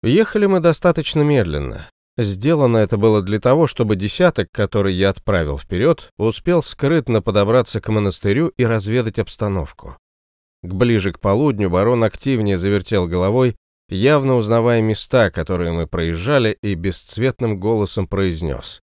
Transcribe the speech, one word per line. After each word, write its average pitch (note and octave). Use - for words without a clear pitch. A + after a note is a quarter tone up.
Ехали G#3
мы F#3+
достаточно D#3+
медленно. D#2
Сделано A#2+
это G#2+
было G#2+
для G2+
того, C#3
чтобы -
десяток, G#2
который G2
я F#2+
отправил E2
вперед, A#2+
успел D3
скрытно C#3
подобраться G#2+
к -
монастырю G#2
и B2+
разведать A2
обстановку. -
К F2+
ближе G2
к -
полудню G#2
барон A2
активнее G#2+
завертел F#2+
головой, G#2
явно C3
узнавая A#2
места, A2
которые F2
мы E2
проезжали, F2+
и G2+
бесцветным G#2
голосом G#2
произнес E2+